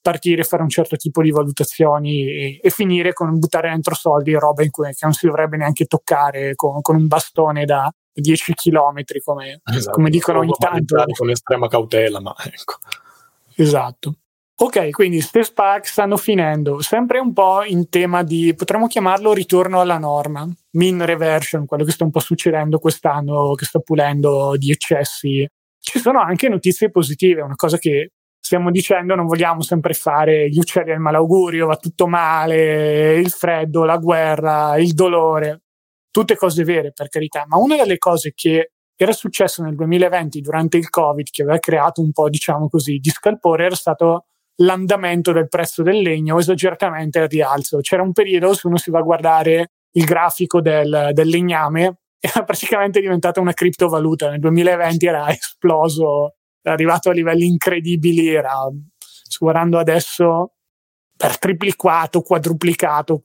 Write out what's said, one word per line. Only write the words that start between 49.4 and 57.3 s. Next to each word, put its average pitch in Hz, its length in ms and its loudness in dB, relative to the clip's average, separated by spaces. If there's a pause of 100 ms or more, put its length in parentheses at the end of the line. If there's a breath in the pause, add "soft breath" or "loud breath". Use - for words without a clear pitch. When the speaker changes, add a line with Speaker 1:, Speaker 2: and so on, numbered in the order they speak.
Speaker 1:
il 170 120 4
grafico 175 560 0
del, 151 520 0
del 156 160 2
legname, 170 720 0 (120)
<laughs> - 80 -20
era 214 240 -2
praticamente 202 580 0
diventata 180 400 0
una 180 120 0
criptovaluta. 160 800 0
Nel 147 100 -6
duemilaventi 170 680 2
era 151 220 0
esploso, 156 1080 0 (260)
era 160 140 -2
arrivato 165 360 2
a - 20 2
livelli 170 340 2